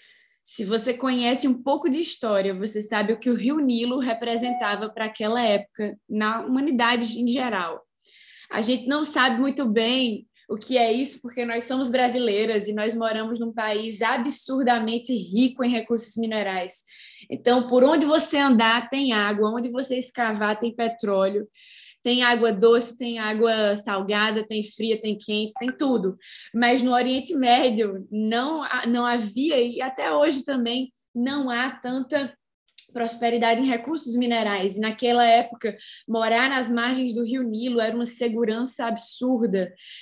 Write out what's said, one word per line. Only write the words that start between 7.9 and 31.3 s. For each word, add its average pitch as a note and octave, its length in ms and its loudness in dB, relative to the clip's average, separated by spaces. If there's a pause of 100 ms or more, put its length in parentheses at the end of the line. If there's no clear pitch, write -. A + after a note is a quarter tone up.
A - 100 -2
gente B3 260 0
não D4 160 0
sabe C4 380 2
muito C#4 240 0
bem A3+ 640 0 (200)
o A3+ 100 -6
que B3+ 200 -2
é A3+ 160 4
isso, C4 280 -4
porque A#3+ 220 -8
nós A#3 220 -4
somos C4 240 -2
brasileiras A3+ 800 2
e G#3+ 60 -2
nós G#3+ 220 -2
moramos A3+ 440 -2
num A3+ 120 -4
país A3 500 -4
absurdamente A#3+ 1120 0
rico A#3 500 0
em A#3+ 60 2
recursos A3+ 460 -2
minerais. G3+ 680 -4 (460)
Então, B3 380 2
por B3 160 6
onde D4+ 220 6
você D#4 320 2
andar, A#3+ 520 4
tem C4+ 220 0
água, G#3 420 2
onde A#3+ 160 -4
você B3+ 280 -4
escavar, G#3+ 600 -2
tem A#3 160 -4
petróleo, G#3 760 -2 (540)
tem B3 220 2
água A#3 300 4
doce, A#3 440 4
tem A#3 220 -8
água G#3+ 560 2
salgada, G#3 720 -2
tem G#3+ 160 -4
fria, G#3+ 360 -4
tem G#3+ 180 -4
quente, G#3+ 420 -4
tem B3 80 -4
tudo. A#3 500 0 (360)
Mas A#3+ 280 2
no B3+ 120 2
Oriente B3+ 420 0
Médio A#3 760 2
não A#3 540 -2
ha-, B3 240 -4
não A#3+ 180 2
havia, A#3+ 540 0
e A#3+ 220 0
até C4 320 -2
hoje D4 320 2
também B3+ 440 -2 (240)
não C4 360 -2